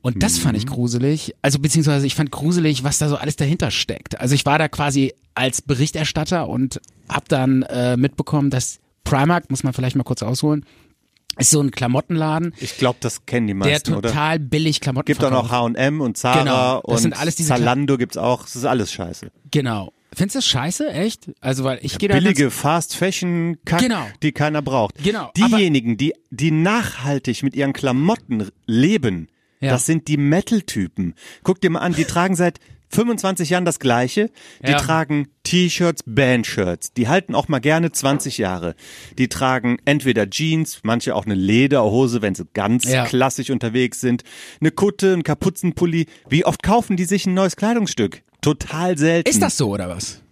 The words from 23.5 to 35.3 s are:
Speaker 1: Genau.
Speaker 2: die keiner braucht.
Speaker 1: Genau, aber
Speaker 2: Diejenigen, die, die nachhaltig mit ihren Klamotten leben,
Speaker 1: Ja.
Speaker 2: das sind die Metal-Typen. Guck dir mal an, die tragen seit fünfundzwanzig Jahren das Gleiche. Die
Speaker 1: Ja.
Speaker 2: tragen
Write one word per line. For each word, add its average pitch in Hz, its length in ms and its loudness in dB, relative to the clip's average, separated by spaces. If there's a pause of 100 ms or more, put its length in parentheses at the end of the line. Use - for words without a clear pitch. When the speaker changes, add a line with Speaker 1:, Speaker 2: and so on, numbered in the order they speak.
Speaker 1:
Genau. 214 260 0 (160)
Speaker 2:
die 151 120 0
keiner 151 280 0
braucht. 131 420 0
Speaker 1:
Genau, 190 280 -2 (100)
aber 226 160 4
Speaker 2:
Diejenigen, 135 400 2
die, 143 160 0 (160)
die 143 220 0
nachhaltig 156 920 -2
mit 139 120 -2
ihren 139 180 0
Klamotten 131 760 0 (160)
leben, 120 640 2 (320)
Speaker 1:
Ja. 139 100 -2
Speaker 2:
das 127 140 0
sind 160 240 0
die 151 80 2
Metal-Typen. 143 960 0 (300)
Guck 185 180 0
dir 180 80 2
mal 165 100 0
an, 175 140 -2
die 151 120 0
tragen 180 300 0
seit 170 240 0 (320)
fünfundzwanzig 190 600 0
Jahren 180 140 2
das 170 140 0
Gleiche. 127 520 2 (340)
Die 135 60 2
Speaker 1:
Ja. 143 80 4
Speaker 2:
tragen 147 480 0 (160)